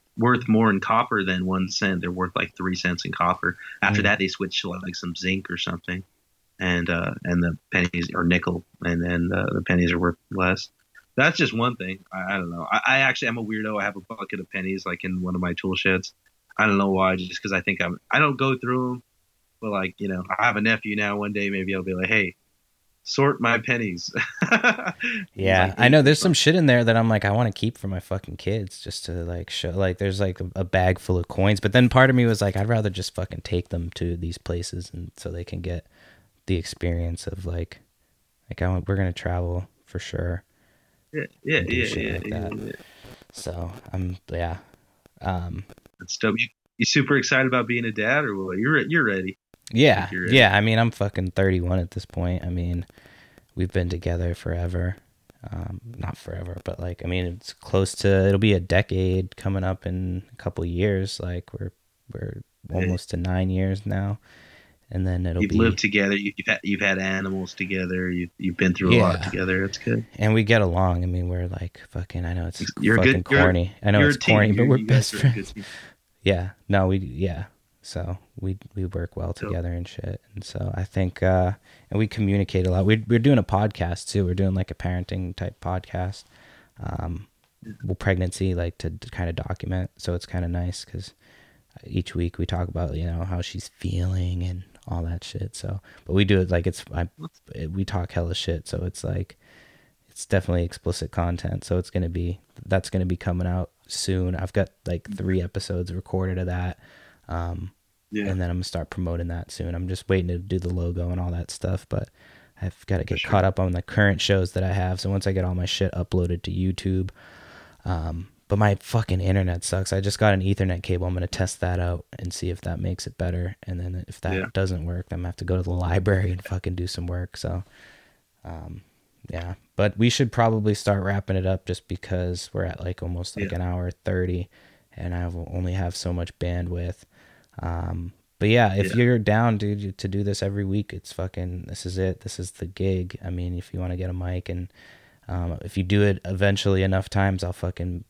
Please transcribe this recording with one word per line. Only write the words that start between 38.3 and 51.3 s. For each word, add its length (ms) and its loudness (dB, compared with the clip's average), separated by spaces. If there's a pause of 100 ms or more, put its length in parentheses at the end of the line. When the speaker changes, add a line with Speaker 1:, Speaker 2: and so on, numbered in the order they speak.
Speaker 2:
like, 120 -6
I 80 2
want, 180 0
we're 80 2
gonna 180 2
travel 540 -2 (180)
for 140 -8
sure. 440 -4 (680)
Speaker 1:
Yeah, 120 -6 (200)
yeah, 160 0
Speaker 2:
And 100 -2
do 60 0
Speaker 1:
yeah, 100 0
Speaker 2:
shit 200 -2
Speaker 1:
yeah, 80 -4
Speaker 2:
like 140 -6
Speaker 1:
yeah, 120 -4
Speaker 2:
that. 200 -4
Speaker 1:
yeah. 120 -8 (600)
Speaker 2:
So 400 -8 (220)
I'm, 240 -4 (140)
yeah. 260 -4 (640)
Um, 420 -4 (360)
Speaker 1:
That's 180 -12
dope. 200 0
You, 100 -2 (300)
you 80 0
super 320 2
excited 300 2
about 200 0
being 180 -2
a 60 -4
dad, 340 0
or 100 -4
what? 220 -4
You're, 220 4
you're 260 2
ready. 320 -2 (340)
Speaker 2:
Yeah, 400 6
Speaker 1:
You're 120 -4
ready. 120 4
Speaker 2:
yeah. 200 10
I 60 8
mean, 160 4
I'm 140 4
fucking 400 -2